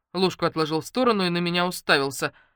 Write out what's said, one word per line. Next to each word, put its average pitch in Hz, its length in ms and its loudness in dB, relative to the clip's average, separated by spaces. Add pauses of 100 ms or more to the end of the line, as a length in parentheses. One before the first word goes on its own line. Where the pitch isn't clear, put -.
(140)
Ложку 175 320 0
отложил 156 340 0
в - 60 -10
сторону 233 380 2
и 175 60 0
на 175 80 0
меня 175 280 0
уставился. 143 680 -2 (240)